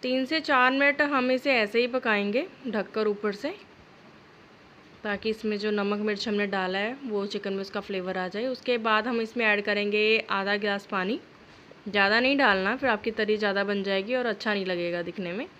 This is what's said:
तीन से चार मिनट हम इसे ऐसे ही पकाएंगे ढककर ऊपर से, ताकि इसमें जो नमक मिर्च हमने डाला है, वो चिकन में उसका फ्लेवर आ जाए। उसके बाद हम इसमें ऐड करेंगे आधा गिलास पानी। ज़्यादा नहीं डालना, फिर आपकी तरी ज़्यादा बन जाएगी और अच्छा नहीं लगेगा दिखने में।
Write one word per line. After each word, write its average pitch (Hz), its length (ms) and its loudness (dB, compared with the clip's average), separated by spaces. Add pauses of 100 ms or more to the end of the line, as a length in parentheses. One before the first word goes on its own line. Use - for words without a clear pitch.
तीन 254 240 0
से 320 160 -2
चार 254 300 4
मिनट 285 320 4
हम 262 280 2
इसे 262 220 2
ऐसे 226 260 2
ही 247 100 2
पकाएंगे 233 560 0 (220)
ढककर 214 400 -2
ऊपर 208 260 -2
से, 285 200 -6 (1500)
ताकि 208 260 -2
इसमें 214 300 -2
जो 208 120 -2
नमक 208 300 0
मिर्च 208 260 -2
हमने 208 200 0
डाला 190 320 -2
है, 233 240 -4
वो 208 240 -2
चिकन 196 260 -6
में 196 80 -4
उसका 196 200 -8
फ्लेवर 185 360 -6
आ 185 100 -4
जाए। 208 200 -6
उसके 247 320 -2
बाद 220 280 2
हम 233 140 0
इसमें 226 240 -2
ऐड 208 200 4
करेंगे 214 520 2 (140)
आधा 196 260 0
गिलास 202 280 -2
पानी। 202 340 -2 (680)
ज़्यादा 202 320 4
नहीं 262 180 2
डालना, 208 380 4
फिर 269 140 0
आपकी 226 240 0
तरी 214 240 0
ज़्यादा 202 260 0
बन 202 200 -2
जाएगी 196 320 -2
और 247 100 -2
अच्छा 214 280 -2
नहीं 196 120 -2
लगेगा 175 380 -2
दिखने 175 300 -6
में। 262 140 -8 (120)